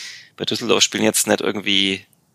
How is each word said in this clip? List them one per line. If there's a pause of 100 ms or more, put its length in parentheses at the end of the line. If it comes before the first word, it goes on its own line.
(380)
bei
Düsseldorf
spielen
jetzt
nicht
irgendwie, (300)